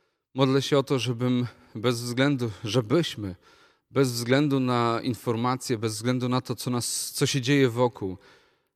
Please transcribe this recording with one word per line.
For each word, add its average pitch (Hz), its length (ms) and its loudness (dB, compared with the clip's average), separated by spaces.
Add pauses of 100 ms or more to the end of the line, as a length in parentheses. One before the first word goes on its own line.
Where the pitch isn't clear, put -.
(340)
Modlę 135 280 2
się 143 160 2
o 139 60 4
to, 135 160 0
żebym 123 480 0 (280)
bez 117 260 0
względu, 120 500 0 (120)
żebyśmy, 110 720 -2 (560)
bez 127 200 2
względu 135 480 2
na 120 440 2
informacje, 123 720 -2
bez 107 160 -2
względu 123 360 -2
na 127 120 0
to, 117 140 -6
co - 140 -6
nas, - 420 -4
co - 140 0
się 131 160 0
dzieje 135 280 4
wokół, 113 480 -2 (580)